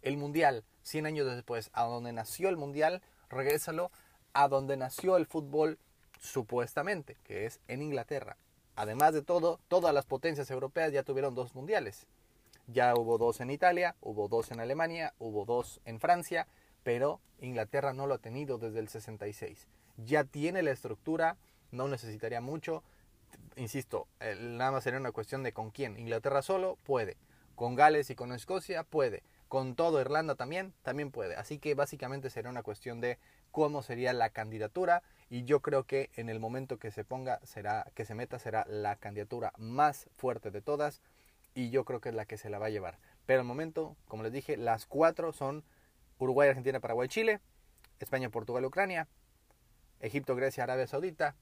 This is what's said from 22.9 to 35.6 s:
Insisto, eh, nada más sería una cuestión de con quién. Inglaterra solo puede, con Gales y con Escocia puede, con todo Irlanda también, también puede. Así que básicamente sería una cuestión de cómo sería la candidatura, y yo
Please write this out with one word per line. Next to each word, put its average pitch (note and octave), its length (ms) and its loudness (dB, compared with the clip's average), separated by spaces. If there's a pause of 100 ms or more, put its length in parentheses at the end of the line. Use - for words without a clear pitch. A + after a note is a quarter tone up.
Insisto, B2 500 -4 (120)
eh, G#2 200 -4
nada A#2+ 320 -2
más C3 120 0
sería C3 160 -2
una B2+ 120 -4
cuestión C3+ 320 -6
de A#2+ 80 -2
con A2 200 -8
quién. A2+ 260 -6
Inglaterra A#2 440 0
solo F#3 420 0
puede, A#2 340 0 (380)
con A#2+ 200 -2
Gales D3 340 8
y B2+ 60 -6
con B2 160 -8
Escocia E3+ 520 -4
puede, C3 400 0 (240)
con C3 280 -2
todo D#3+ 240 6
Irlanda C#3+ 360 0
también, F3 380 -6 (100)
también C3+ 280 -4
puede. F#2+ 240 -4
Así D3 220 -8
que D3 160 0
básicamente C3+ 560 -2
sería A#2+ 220 -8
una A#2+ 120 -6
cuestión A#2 380 -8
de B2 160 0 (340)
cómo D3+ 300 2
sería B2 320 -2
la A#2 160 2
candidatura, A2+ 720 0 (260)
y B2 140 -6
yo C3+ 180 4